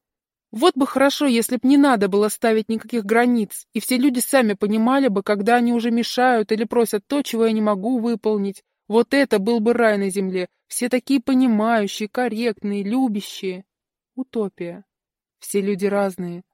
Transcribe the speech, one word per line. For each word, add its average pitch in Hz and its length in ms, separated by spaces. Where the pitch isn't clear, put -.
Вот 269 260
бы 262 100
хорошо, 277 400
если 240 300
б 220 60
не 269 140
надо 254 320
было 208 200
ставить 220 420
никаких 220 340
границ, 226 680
и 220 60
все 254 180
люди 254 220
сами 233 340
понимали 226 540
бы, 196 140
когда 208 340
они 240 180
уже 233 160
мешают 233 600
или 220 120
просят 220 420
то, 285 160
чего 226 220
я 226 80
не 220 80
могу 214 380
выполнить. 214 680
Вот 226 240
это 277 260
был 226 220
бы 233 140
рай 220 240
на 196 100
земле. 185 400
Все - 220
такие 254 320
понимающие, 220 880
корректные, 220 760
любящие. 202 840
Утопия. 196 680
Все 202 220
люди 196 240
разные. 190 560